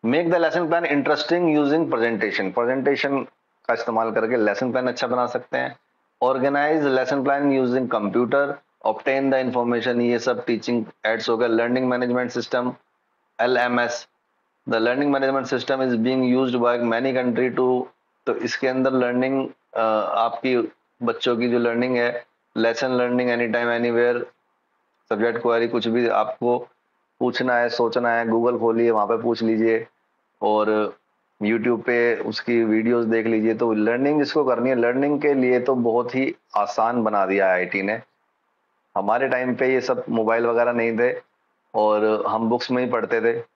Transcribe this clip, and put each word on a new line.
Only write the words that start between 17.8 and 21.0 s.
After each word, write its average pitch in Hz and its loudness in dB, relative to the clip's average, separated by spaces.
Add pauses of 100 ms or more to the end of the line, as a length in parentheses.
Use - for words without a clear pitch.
तो 120 0
इसके - -4
अंदर 131 0
learning, 131 0 (260)
अ, 113 -2 (380)
आपकी 117 0 (300)